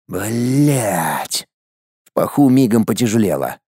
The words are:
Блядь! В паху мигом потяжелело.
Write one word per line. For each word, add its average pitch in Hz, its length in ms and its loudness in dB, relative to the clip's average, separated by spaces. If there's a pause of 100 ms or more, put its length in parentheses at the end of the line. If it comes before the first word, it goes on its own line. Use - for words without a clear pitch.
Блядь! 117 1400 -2 (580)
В - 80 -20
паху 135 360 2
мигом 120 380 4
потяжелело. 101 800 -2